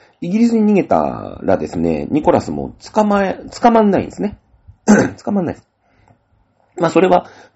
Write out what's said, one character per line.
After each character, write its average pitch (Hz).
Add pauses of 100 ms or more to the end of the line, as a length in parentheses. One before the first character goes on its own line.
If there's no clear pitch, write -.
(200)
イ 170
ギ 208
リ 233
ス 226
に 208
逃 -
げ 180
た 58
ら 90
で 78
す 87
ね、 82
ニ 147
コ 175
ラ 117
ス -
も 71 (180)
捕 214
ま 202
え、 180 (220)
捕 240
ま 226
ん 208
な 165
い -
ん 78
で -
す -
ね。 202 (440)
<clears throat> -
捕 -
ま 202
ん -
な 135
い -
で -
す。 - (1080)
ま 170
あ -
そ 165
れ 185
は 180 (300)